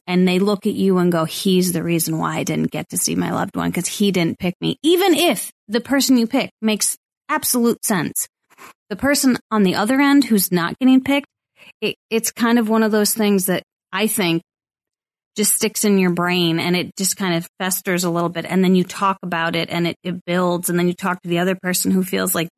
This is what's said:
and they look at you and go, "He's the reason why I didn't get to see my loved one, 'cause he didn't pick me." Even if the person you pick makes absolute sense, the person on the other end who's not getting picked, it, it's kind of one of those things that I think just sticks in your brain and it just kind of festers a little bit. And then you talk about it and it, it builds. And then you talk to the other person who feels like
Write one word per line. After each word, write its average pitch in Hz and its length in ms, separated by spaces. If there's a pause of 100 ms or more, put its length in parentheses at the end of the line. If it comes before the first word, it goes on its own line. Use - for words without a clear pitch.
and 180 180
they 180 140
look 202 260
at 208 100
you 190 240
and 175 120
go, 160 140
"He's 180 480
the 160 100
reason 165 360
why 160 180
I 143 60
didn't 160 280
get 156 180
to 180 80
see - 180
my 175 160
loved - 260
one, - 140
'cause 180 160
he 202 240
didn't 175 280
pick 180 220
me." 160 220
Even 359 320
if 294 360 (160)
the 233 140
person 262 340
you 226 120
pick - 240 (100)
makes 214 340 (340)
absolute 247 540
sense, - 440 (640)
the 208 60
person 269 420 (120)
on 214 140
the 180 100
other 226 260
end 285 260
who's 202 260
not 175 260
getting 262 240
picked, 277 240 (560)
it, 214 140 (160)
it's 226 200
kind 233 280
of 214 100
one 220 140
of 214 80
those 208 240
things 202 320
that 180 160 (280)
I 196 140
think 175 380 (920)
just 214 200
sticks - 280
in 202 140
your 185 140
brain 175 480
and 175 160
it - 200
just - 220
kind 185 160
of 170 140 (100)
festers 185 460
a 180 80
little 170 180
bit. 170 160
And 185 180
then 185 120
you 180 80
talk 190 400
about 170 320
it 165 160
and 170 160
it, - 160
it 180 220
builds. 175 440
And 175 80
then 175 100
you 175 60
talk 180 300
to 175 60
the 170 100
other 185 160
person 185 340
who 185 140
feels 185 320
like 165 220